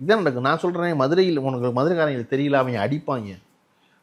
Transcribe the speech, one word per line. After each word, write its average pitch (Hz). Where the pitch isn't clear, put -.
இதான் 196
நடக்கும். 139
நான் 151
சொல்றேன், 175
மதுரையில் 160
உனக்கு 127
மதுரைக்காரங்களுக்கு 147
தெரியல, 139
அவங்க 123
அடிப்பாங்க. 123